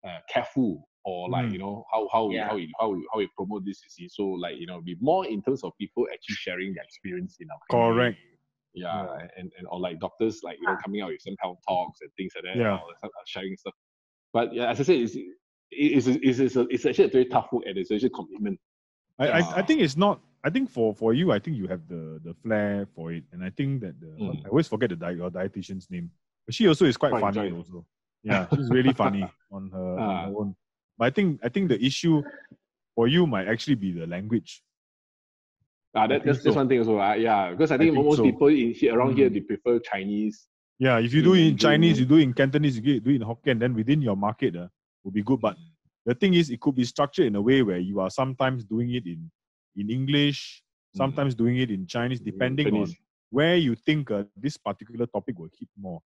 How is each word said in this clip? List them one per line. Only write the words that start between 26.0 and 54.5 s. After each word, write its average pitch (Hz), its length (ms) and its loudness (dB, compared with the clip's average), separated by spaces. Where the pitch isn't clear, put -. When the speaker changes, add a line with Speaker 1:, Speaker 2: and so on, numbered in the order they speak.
Speaker 2:
But 117 80 -10
she 214 140 4
also 160 160 4
is 127 120 4
quite 143 160 2
Speaker 1:
Joy, 120 80 0
Speaker 2:
funny 101 300 0
Speaker 1:
Joy. 87 60 -8
Speaker 2:
also. 87 300 -16
Yeah, 101 320 -2
she's 135 160 -2
really 127 220 4
funny 98 340 0
Speaker 1:
<laughs> - 120 -20
Speaker 2:
on 98 200 -12
her, 92 280 -6
on - 20 -4
Speaker 1:
Ah. 95 260 -4
Speaker 2:
her 98 100 -8
own. 101 200 -6
But 117 80 2
I 131 40 2
think, 170 320 0
I 120 60 -2
think 190 200 -2
the 110 140 2
issue 147 400 2
for 117 140 4
you 170 180 4
might 98 220 -2
actually 117 280 0
be 98 160 -4
the 85 140 -8
language. 101 560 -6
Speaker 1:
Ah, 110 80 4
Speaker 2:
I 110 40 4
Speaker 1:
that, 127 80 2
Speaker 2:
think 143 120 0
Speaker 1:
that's, 143 180 2
that's - 100 6
Speaker 2:
so. 143 60 2
Speaker 1:
one 131 80 2
thing 127 120 4
as 113 60 2
well. 107 140 2
Ah, 101 140 2
yeah, 104 360 2
because 147 200 2
I 135 60 2
Speaker 2:
I - 20 0
Speaker 1:
think 160 160 6
Speaker 2:
think 139 100 2
Speaker 1:
most 147 140 6
Speaker 2:
so. 120 60 4
Speaker 1:
people 143 240 6
in 127 240 4
here, 117 240 2
around 123 200 4
here, 135 140 6
Speaker 2:
Mm. 92 40 -4
Speaker 1:
they 101 60 0
prefer 117 380 0
Chinese. 104 720 -4
Speaker 2:
Yeah, 127 200 4
if 117 160 0
you 156 80 6
do 185 120 8
it 165 120 8
in 147 80 4
Speaker 1:
Mm, - 60 -4
Speaker 2:
Chinese, 156 360 6
Speaker 1:
mm. 131 40 0
Speaker 2:
you 127 60 2
do 143 100 6
it 160 60 10
in 127 120 4
Cantonese, 139 440 2
you 123 220 0
do 117 100 0
it 143 60 4
in 117 60 -2
Hokkien, 117 360 -2
then 123 160 0
within 127 280 2
your 107 140 0
market, 101 400 -2
uh, 87 120 -10
will 95 80 -10
be 104 100 -2
good. 127 180 0
But 104 160 -2
Speaker 1:
Mm. - 60 -20
Speaker 2:
the 120 80 0
thing 185 200 4
is, 165 160 4
it 123 100 -6
could 143 140 2
be 127 100 2
structured 143 420 0
in 104 100 0
a 101 60 0
way 131 200 4
where 95 160 0
you 95 220 -4
are 92 100 -2
sometimes 131 540 -2
doing 113 280 -2
it 123 140 -4
in, 82 240 -10
in 101 140 -4
English, 139 720 -2
Speaker 1:
Mm. 98 40 -12
Speaker 2:
sometimes 139 360 0
doing 117 220 2
it 127 140 0
in 95 160 -4
Chinese, 120 340 -4
Speaker 1:
In 101 60 -10
Speaker 2:
depending 127 420 -2
on 104 40 2
Speaker 1:
Chinese. 98 240 -2
Speaker 2:
where 156 260 4
you 139 180 2
think, 151 360 -2
uh, 101 140 -2
this 127 200 -6